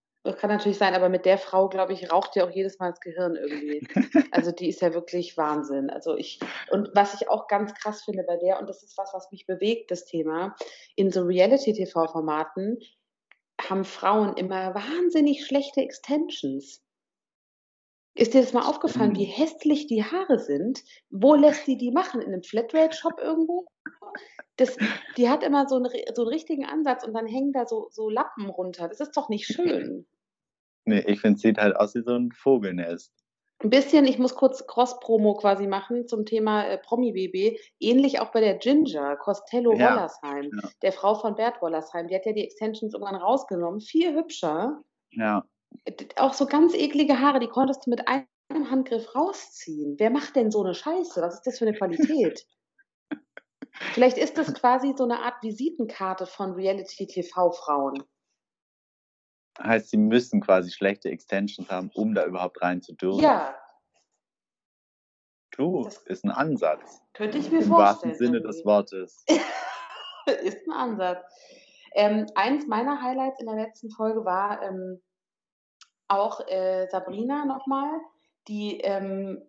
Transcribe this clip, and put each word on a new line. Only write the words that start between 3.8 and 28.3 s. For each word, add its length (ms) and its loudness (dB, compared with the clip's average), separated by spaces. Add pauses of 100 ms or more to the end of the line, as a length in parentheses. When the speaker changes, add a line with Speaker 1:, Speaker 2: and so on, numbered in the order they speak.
Speaker 2:
<laughs> 220 0 (120)
Speaker 1:
Also 220 0
die 160 -6
ist 140 -4
ja 120 2
wirklich 440 -6
Wahnsinn. 520 -2
Also 280 -6
ich, 220 -10 (300)
und 240 0
was 200 4
ich 160 -4
auch 180 0
ganz 260 0
krass 300 -8
finde 240 -4
bei 100 0
der, 220 0
und 100 -10
das 140 -16
ist 140 -18
was, 160 -8
was 180 -14
mich 160 -20
bewegt, 420 -2
das 160 -6
Thema, 500 -4 (400)
in 160 2
so 120 0
Reality-T-V-Formaten 1600 2 (840)
haben 240 -2
Frauen 520 0
immer 380 -4
wahnsinnig 720 2
schlechte 360 0
Extensions. 1000 -6 (1300)
Ist 180 4
dir 80 10
das 100 0
mal 160 2
aufgefallen, 480 2
Speaker 2:
Stimmt. 0 -
Speaker 1:
wie 80 0
hässlich 640 0
die 160 0
Haare 360 0
sind? 440 -4 (260)
Wo 260 6
lässt 320 6
die 100 0
die 140 -4
machen? 300 0
In 120 -6
einem 100 -6
Flatrate-Shop 800 0
irgendwo? 440 -2 (920)
Das, 220 2 (380)
die 120 4
hat 140 2
immer 260 2
so 80 2
einen 100 0
ri-, 180 -8 (100)
so 80 -2
einen 60 0
richtigen 360 -4
Ansatz 400 -2
und 80 -8
dann 140 -4
hängen 260 -2
da 140 -2
so, 240 -6
so 180 -6
Lappen 400 -4